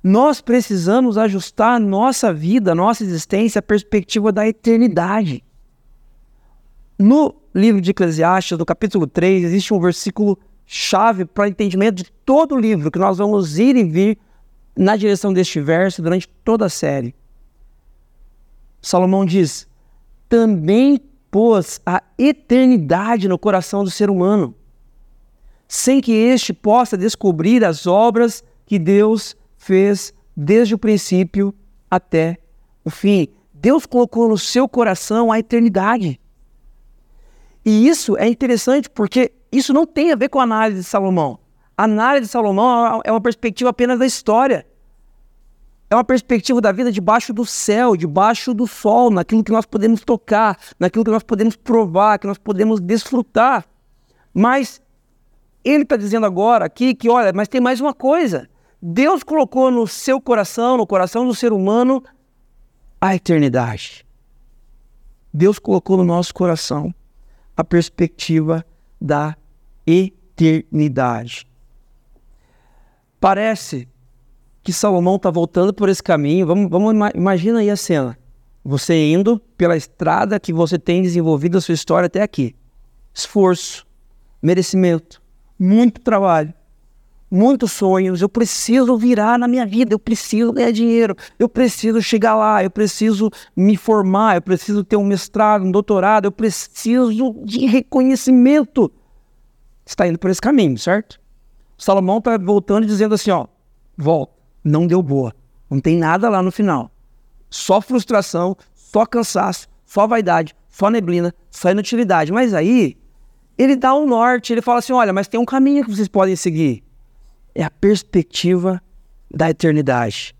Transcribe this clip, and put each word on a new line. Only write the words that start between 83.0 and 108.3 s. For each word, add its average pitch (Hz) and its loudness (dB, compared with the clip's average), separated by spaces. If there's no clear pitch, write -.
Esforço, - -2
merecimento, 175 0
muito 214 2
trabalho, 180 0
muitos 226 2
sonhos. 185 0
"Eu 202 0
preciso 240 0
virar 226 2
na 240 -2
minha 247 0
vida, 214 0
eu 214 -2
preciso 226 -2
ganhar 240 0
dinheiro, 226 0
eu 233 2
preciso 226 0
chegar 220 0
lá, 214 2
eu 190 -2
preciso 214 -2
me 196 2
formar, 202 0
eu 170 -2
preciso 202 -2
ter 214 -2
um 208 0
mestrado, 208 0
um 185 0
doutorado, 202 0
eu 196 -2
preciso 226 -2
de 240 -2
reconhecimento." 254 2
Você - -18
tá 180 0
indo 165 -2
por 185 -2
esse 180 -4
caminho, 214 2
certo? 185 -4
Salomão 196 0
tá 226 -2
voltando 202 0
e - -2
dizendo 214 0
assim: 208 -2
ó, 160 -2
"Volta, 151 -2
não 156 0
deu 175 2
boa, 135 -4
não 135 -2
tem 160 0
nada 170 0
lá 196 0
no 185 -2
final. 170 -2
Só - 0
frustração, 196 -2